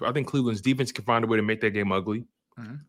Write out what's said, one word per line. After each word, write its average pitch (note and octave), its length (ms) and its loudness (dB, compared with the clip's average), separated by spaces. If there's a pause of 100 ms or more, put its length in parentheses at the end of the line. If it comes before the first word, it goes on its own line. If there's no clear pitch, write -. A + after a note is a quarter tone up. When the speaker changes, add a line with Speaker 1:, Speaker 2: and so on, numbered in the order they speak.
Speaker 1:
I A#2+ 80 2
think C3+ 160 -2
Cleveland's A#2 360 0
defense C3 280 2
can - 140 -10
find A#2 200 2
a A2 40 0
way A2+ 80 4
to G#2+ 60 4
make G#2+ 180 0
that A2 120 2
game G2+ 200 0
ugly. G#2 320 -2 (340)
Speaker 2:
Mm-hmm. A#2 180 -14 (120)